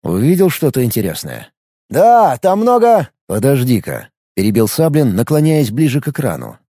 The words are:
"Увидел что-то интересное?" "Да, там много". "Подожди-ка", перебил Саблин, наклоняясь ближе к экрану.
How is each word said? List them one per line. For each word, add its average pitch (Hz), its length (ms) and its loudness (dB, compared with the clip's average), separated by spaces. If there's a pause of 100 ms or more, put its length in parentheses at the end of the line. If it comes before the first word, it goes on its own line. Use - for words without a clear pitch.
"Увидел 147 480 0
что-то 131 340 -2
интересное?" 82 640 -6 (380)
"Да, 208 500 2
там 190 220 0
много". 233 480 2 (180)
"Подожди-ка", 110 840 -2 (240)
перебил 101 340 0
Саблин, 151 460 0
наклоняясь 151 560 0
ближе 139 300 0
к - 80 -8
экрану. 80 500 -8 (100)